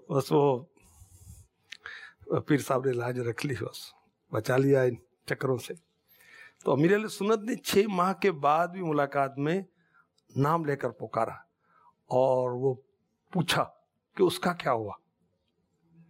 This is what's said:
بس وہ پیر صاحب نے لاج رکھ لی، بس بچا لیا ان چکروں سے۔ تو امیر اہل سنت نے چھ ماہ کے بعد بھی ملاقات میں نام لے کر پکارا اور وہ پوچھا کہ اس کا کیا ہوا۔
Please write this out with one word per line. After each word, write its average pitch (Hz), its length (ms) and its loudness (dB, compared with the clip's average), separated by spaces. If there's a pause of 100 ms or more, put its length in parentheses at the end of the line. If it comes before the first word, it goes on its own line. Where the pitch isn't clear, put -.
(140)
بس 139 180 0
وہ 143 320 4 (1800)
پیر 147 180 0
صاحب 127 260 -2
نے 135 80 0
لاج 123 280 -4
رکھ 117 260 -6
لی، 143 140 -4
بس - 160 -8 (560)
بچا 120 240 0
لیا 135 260 4
ان 127 120 2 (320)
چکروں 131 300 -2
سے۔ - 180 -10 (880)
تو 147 80 2
امیر 151 200 4
اہل 214 160 0
سنت 208 360 -2
نے 220 120 -6
چھ 196 320 2
ماہ 185 240 0
کے 190 200 0
بعد 156 360 2
بھی 185 140 -10
ملاقات 143 560 0
میں 160 240 0 (720)
نام 156 280 2
لے 143 120 -2
کر 131 140 -4
پکارا 113 440 -4 (720)
اور 127 440 2
وہ 127 240 0 (580)
پوچھا 156 320 0 (520)
کہ 208 60 4
اس 170 160 4
کا 180 140 0
کیا 170 200 -2
ہوا۔ 110 200 -4 (1160)